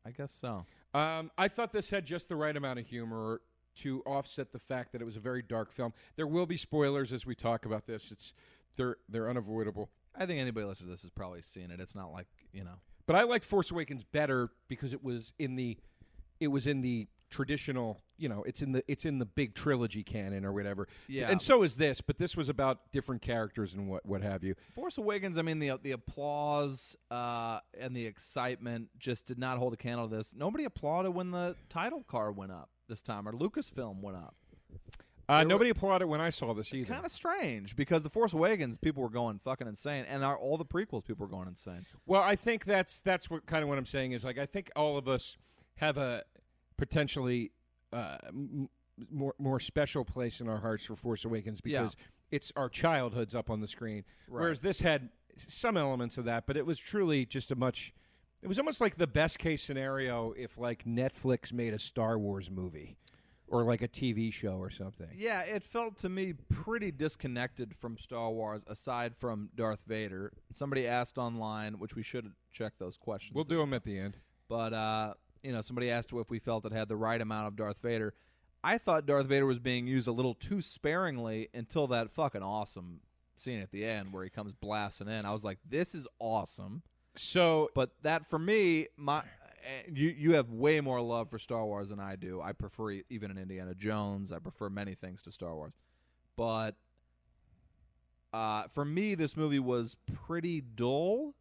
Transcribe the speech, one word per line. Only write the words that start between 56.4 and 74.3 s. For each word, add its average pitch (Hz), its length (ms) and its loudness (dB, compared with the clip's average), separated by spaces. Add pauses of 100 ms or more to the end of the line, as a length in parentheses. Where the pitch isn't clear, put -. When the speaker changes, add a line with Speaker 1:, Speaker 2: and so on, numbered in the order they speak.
Speaker 2:
but 139 100 0
it 143 100 0
was 160 120 0
truly 156 480 4
just - 260 -6
a - 40 2
much, 127 360 0 (500)
it - 60 -6
was 190 100 0
almost 302 220 0
like 226 160 6
the 160 100 6
best 147 320 4
case 160 240 0
scenario 135 760 0
if, 120 220 -10
like, 120 260 -2
Netflix 123 680 2
made 117 220 0
a 104 40 -2
Star 113 400 0
Wars 98 320 0
movie 90 460 -6 (500)
or, 120 180 4
like, 117 180 4
a 120 60 0
T 127 240 0
V 113 180 2
show 98 280 -2
or 92 120 -4
something. 98 440 -10
Speaker 1:
Yeah, 202 280 0
it 202 220 -2
felt 233 340 -4
to 190 100 -4
me 190 240 0 (160)
pretty 208 440 0
disconnected 127 840 -4
from 113 220 -8
Star 117 320 -4
Wars, 107 380 -4
aside 120 480 -4
from 107 380 -4
Darth 110 320 0
Vader. 104 460 -4 (200)
Somebody 139 340 0
asked 120 320 0
online, 110 600 -2
which 104 160 -8
we 113 60 -6
should 110 300 -8 (200)
check 107 260 -4
those 90 180 -8
questions - 380 -8
Speaker 2:
We'll 151 100 0
do 160 160 2
'em 139 140 2
at 117 100 -2
the 98 140 -2
end. 98 180 -6 (320)